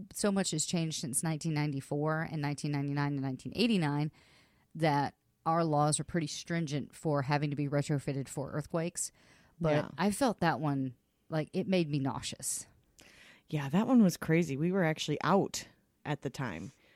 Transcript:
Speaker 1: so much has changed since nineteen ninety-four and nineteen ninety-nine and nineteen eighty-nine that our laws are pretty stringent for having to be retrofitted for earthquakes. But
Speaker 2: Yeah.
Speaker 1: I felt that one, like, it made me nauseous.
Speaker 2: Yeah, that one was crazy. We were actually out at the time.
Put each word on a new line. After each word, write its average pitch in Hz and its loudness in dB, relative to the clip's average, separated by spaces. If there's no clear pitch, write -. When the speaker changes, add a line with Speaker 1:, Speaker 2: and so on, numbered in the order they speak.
Speaker 1:
so 208 0
much 196 0
has 156 0
changed 165 -2
since 135 -4
nineteen 160 -2
ninety-four 147 -2
and 156 -4
nineteen 147 -2
ninety-nine 143 -2
and 139 -4
nineteen 135 -6
eighty-nine 156 2
that 143 2
our 165 2
laws 147 2
are 151 -6
pretty 165 -2
stringent 151 -4
for 143 0
having 147 0
to 143 -4
be 143 0
retrofitted 139 0
for 135 -8
earthquakes. 165 -4
But 156 2
Speaker 2:
Yeah. - 0
Speaker 1:
I 190 4
felt 233 0
that 151 2
one, 139 -2
like, 156 -2
it 190 -2
made 180 2
me 147 2
nauseous. - -4
Speaker 2:
Yeah, 143 -4
that 202 2
one 254 8
was 180 6
crazy. 160 2
We 170 2
were 190 2
actually 156 0
out - 2
at - -4
the 139 -4
time. 127 -8